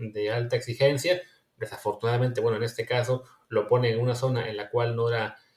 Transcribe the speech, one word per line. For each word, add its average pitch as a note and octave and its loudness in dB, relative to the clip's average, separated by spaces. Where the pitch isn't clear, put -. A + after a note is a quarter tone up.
de G#2 -2
alta A#2+ 0
exigencia. C#3+ 2
Desafortunadamente, A#2 -2
bueno, A2+ 2
en A2+ -2
este - -4
caso B2 0
lo A2 0
pone B2 4
en A2+ 0
una B2 2
zona A#2+ 0
en G#2 -6
la G#2 -6
cual A#2 0
no A#2 0
era, A2 -2